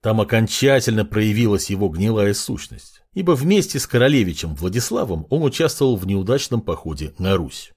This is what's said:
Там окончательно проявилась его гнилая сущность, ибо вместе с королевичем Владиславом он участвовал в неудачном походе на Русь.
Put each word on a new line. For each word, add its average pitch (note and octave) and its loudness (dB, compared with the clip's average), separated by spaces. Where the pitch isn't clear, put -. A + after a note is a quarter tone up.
Там A2 0
окончательно A2+ 2
проявилась G#2+ 2
его G2 0
гнилая G2+ 0
сущность, - -10
ибо F3+ 0
вместе D#3+ 2
с - -6
королевичем A#2 2
Владиславом F#2 -4
он D#3 0
участвовал C#3 0
в F#2 -6
неудачном G2+ -2
походе D#2 -8
на F#2+ 0
Русь. - -6